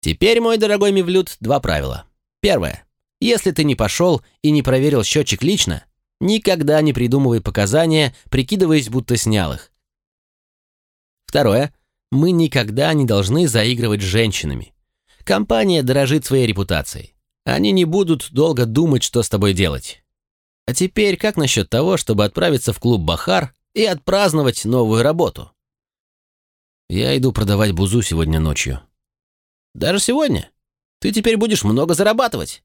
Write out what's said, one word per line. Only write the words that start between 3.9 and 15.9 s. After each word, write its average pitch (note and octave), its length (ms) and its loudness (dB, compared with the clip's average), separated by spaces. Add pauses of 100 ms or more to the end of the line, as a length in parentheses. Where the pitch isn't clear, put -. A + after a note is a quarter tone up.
и D3+ 80 2
не D3+ 100 4
проверил C3 420 2
счётчик - 380 -2
лично, B2 420 -2 (360)
никогда E3+ 600 0
не D3+ 120 2
придумывай A#2+ 480 0
показания, C#3 720 0 (140)
прикидываясь, D#3 600 0
будто A#2+ 280 -2
снял G2 360 -2
их. - 180 -16 (1500)
Второе. C3+ 480 0 (380)
Мы D3 180 2
никогда C#3+ 640 0
не C#3+ 120 2
должны A2 420 2
заигрывать A2+ 540 0
с G2 40 -4
женщинами. F#2+ 680 -2 (480)
Компания G3+ 580 0
дорожит C3+ 440 0